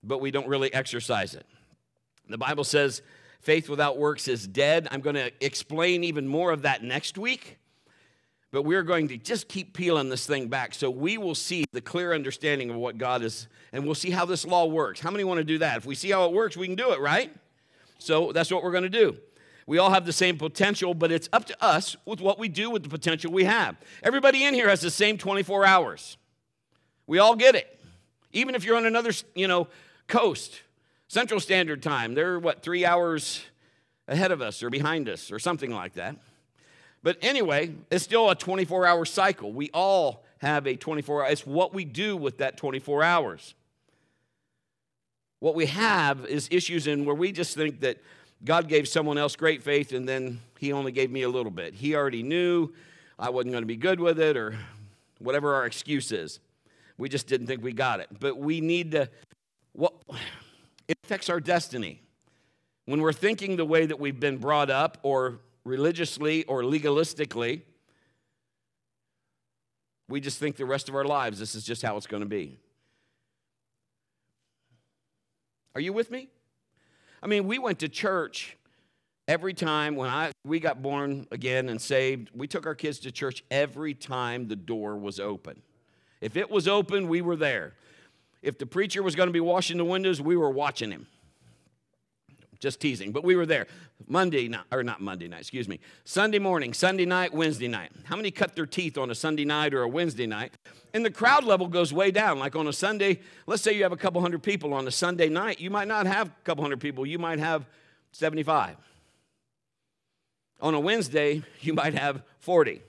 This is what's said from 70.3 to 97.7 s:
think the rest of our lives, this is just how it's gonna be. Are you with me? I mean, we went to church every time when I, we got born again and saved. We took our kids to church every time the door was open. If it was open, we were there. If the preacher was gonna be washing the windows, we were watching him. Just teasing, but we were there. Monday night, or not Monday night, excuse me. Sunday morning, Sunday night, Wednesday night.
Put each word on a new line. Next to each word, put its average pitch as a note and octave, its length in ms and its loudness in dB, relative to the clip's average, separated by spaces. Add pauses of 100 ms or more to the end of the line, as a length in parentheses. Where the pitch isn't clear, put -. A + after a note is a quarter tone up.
think D3 180 -4
the C#3 80 -6
rest C3+ 240 -4
of C3+ 60 -12
our C#3 100 -2
lives, B2+ 360 -2
this G#2+ 160 -10
is A2 80 -12
just A2+ 180 -8
how G#2+ 140 -4
it's G#2 100 -10
gonna G#2 180 -6
be. F#2 360 -8 (3250)
Are C3 60 -6
you F3 120 -4
with A3+ 200 -2
me? C4 160 -12 (920)
I - 60 -12
mean, G3+ 220 0
we A#3+ 100 -2
went B3 220 -2
to D#3+ 80 -4
church - 680 -4 (720)
every E3+ 260 0
time D3+ 440 -2
when B2+ 120 -4
I, D3 220 -2 (140)
we D#3 160 -2
got C#3 220 -2
born C#3 500 -4
again B2+ 360 -2
and A2 120 -6
saved. C3 520 0
We B2+ 140 -10
took D#3 180 -6
our D#3 120 -6
kids D3 240 -6
to B2+ 100 -12
church B2+ 400 -8
every C#3+ 420 -2
time B2 540 -6
the G#2+ 100 -6
door G#2 400 -6
was G2+ 220 -8
open. G2 440 -10 (580)
If A2+ 160 -6
it F#3+ 120 -2
was F#3+ 200 2
open, G3 400 0
we E3+ 120 0
were E3+ 160 -2
there. C3 380 -2 (680)
If C#3 180 -4
the C#3 80 -8
preacher F#3+ 360 -2
was F3 140 -2
gonna F3+ 160 2
be E3+ 80 2
washing F3 380 0
the E3+ 60 2
windows, F#3 360 0
we D#3+ 160 2
were D#3 140 4
watching C3 420 -2
him. - 160 -14 (1500)
Just C#3 200 -6
teasing, A2 320 -4
but C#3+ 100 -4
we F3+ 140 4
were E3+ 100 0
there. C#3 220 0 (400)
Monday D3+ 400 0
night, A2 240 -8
or C3 100 -2
not A2+ 180 -6
Monday F#2 280 -8
night, E2+ 120 -14
excuse B2 280 -10
me. F#2 100 -10 (260)
Sunday G#3 360 0
morning, E3 320 0
Sunday F#3 320 2
night, F3+ 280 0
Wednesday D3 360 -2
night. G2 240 -8 (120)